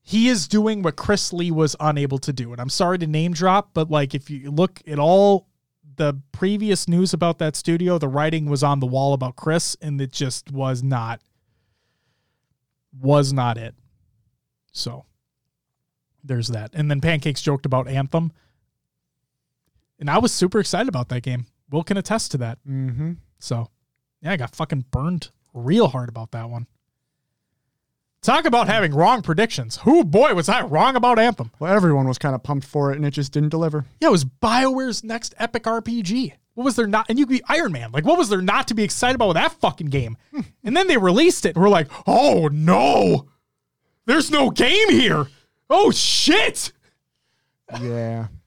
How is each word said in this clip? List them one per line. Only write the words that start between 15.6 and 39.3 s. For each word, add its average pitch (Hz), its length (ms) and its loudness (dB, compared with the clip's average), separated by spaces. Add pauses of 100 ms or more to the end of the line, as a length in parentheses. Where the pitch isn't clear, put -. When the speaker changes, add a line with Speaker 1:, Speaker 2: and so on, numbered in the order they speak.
Speaker 1:
there's 120 280 -6
that. 110 240 -8
And 147 180 -2
then 143 80 -2
Pancakes 156 420 -2
joked 143 240 -2
about 131 220 -2
Anthem. 139 460 -2 (1600)
And 151 120 -6
I 185 80 2
was 226 160 2
super 185 260 0
excited 208 300 -2
about 127 200 -6
that 123 140 -6
game. 123 220 -6 (240)
Will 156 140 -2
can 196 120 -4
attest 208 360 -4
to 147 80 -4
that. 117 180 -8 (100)
Speaker 2:
Mm-hmm. 135 460 -6 (260)
Speaker 1:
So, 117 300 -6 (520)
yeah, 170 120 -6
I 185 40 -4
got 120 160 -8
fucking 139 380 -6
burned 156 380 -6 (240)
real 160 340 2
hard 123 220 -6
about 113 220 -12
that 117 180 -10
one. 117 180 -10 (1500)
Talk 311 240 2
about 240 220 2
having 196 240 0
wrong 185 300 2
predictions. 160 560 -2
Who, 302 260 6
boy, 214 300 4
was 175 160 0
I 226 140 0
wrong 214 320 2
about 240 240 4
Anthem. 220 400 2
Speaker 2:
Well, 165 120 -2
everyone 156 360 4
was 127 100 -2
kinda 135 220 -4
pumped 139 260 -6
for 139 260 0
it, 135 40 -2
and 147 100 -2
it 143 60 0
just 139 200 -6
didn't 151 180 0
deliver. 156 360 -2 (160)
Speaker 1:
Yeah, 320 60 2
it 285 40 6
was 156 140 2
BioWare's 254 760 -2
next 226 340 -10
epic 226 300 -4
R 226 120 -2
P 233 220 -4
G. 226 320 -4 (220)
What 240 80 -8
was 262 120 0
there 233 120 2
not? 214 200 0
And 233 120 0
you 277 80 4
could 254 100 0
be - 100 -4
Iron 294 240 0
Man. 117 200 -8
Like, 151 120 -2
what 320 140 4
was 277 120 0
there 190 120 0
not 208 280 0
to 254 40 -4
be 220 80 -2
excited 247 320 0
about 240 140 2
with 165 80 2